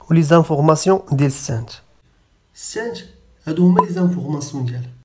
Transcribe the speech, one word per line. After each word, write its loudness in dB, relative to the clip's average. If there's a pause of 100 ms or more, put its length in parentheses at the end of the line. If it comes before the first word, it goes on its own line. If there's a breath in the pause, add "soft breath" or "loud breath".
(120)
ولي 4
زانفورماسيون 4 (120)
ديال 2
السانت. -6 (880)
السانت -8 (500)
هادو 0
هما 6
لي -2
زانفورماسيون -4
ديالها. -8 (160)